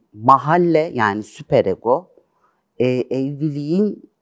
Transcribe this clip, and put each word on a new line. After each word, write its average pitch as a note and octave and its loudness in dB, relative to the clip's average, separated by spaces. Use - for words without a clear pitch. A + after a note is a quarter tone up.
mahalle D3+ 2
yani G#2+ -2
süperego, A#2+ -2
e, B2 0
evliliğin, C#3+ -4